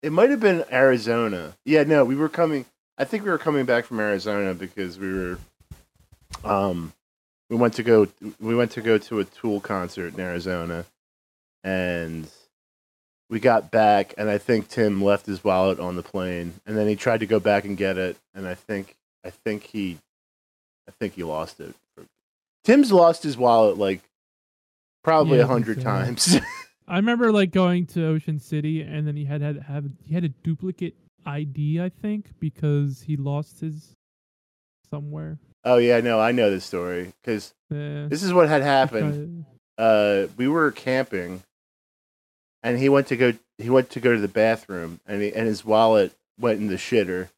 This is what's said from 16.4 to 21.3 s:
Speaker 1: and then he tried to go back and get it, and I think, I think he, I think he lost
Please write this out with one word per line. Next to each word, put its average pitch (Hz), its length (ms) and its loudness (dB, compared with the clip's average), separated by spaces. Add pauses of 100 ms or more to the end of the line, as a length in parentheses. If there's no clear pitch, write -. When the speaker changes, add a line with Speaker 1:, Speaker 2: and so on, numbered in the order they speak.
Speaker 1:
and 107 120 -4
then 107 100 0
he 104 80 0
tried 113 240 0
to 107 60 -4
go 107 120 2
back 101 280 2
and 101 100 -6
get 95 220 -4
it, 92 180 -6 (180)
and 98 140 -12
I 90 60 -8
think, 98 420 -10 (260)
I 90 60 -14
think 104 360 -8
he, 95 340 -8 (920)
I - 40 -20
think 101 200 -8
he 90 120 -12
lost 78 360 -8